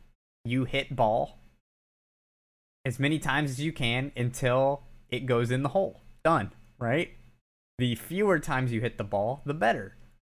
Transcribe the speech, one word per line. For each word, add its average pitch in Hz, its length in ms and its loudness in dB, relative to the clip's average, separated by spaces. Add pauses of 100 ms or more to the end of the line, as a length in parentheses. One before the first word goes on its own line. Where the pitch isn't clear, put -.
(440)
you 123 200 0
hit 139 300 -2
ball 123 440 2 (1500)
as 127 160 -4
many 147 180 2
times 143 320 0
as 131 100 -8
you 156 120 -2
can 131 440 -2
until 131 680 2 (260)
it 123 160 -4
goes 120 240 2
in 131 140 0
the 135 60 -2
hole. - 320 -2 (200)
Done, 143 300 2 (260)
right? 127 320 0 (680)
The 120 180 0
fewer 190 420 0
times 131 340 -2
you 110 80 0
hit 117 180 -4
the 107 60 -4
ball, 104 400 -2
the 143 100 -4
better, 165 420 0 (340)